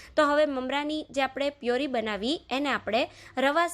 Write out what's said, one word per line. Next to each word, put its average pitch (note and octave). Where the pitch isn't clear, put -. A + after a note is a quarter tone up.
તો D4
હવે D4
મમરાની C#4+
જે C4+
આપણે C#4
પ્યોરી B3+
બનાવી A3
એને C#4
આપણે G#3+
રવા E4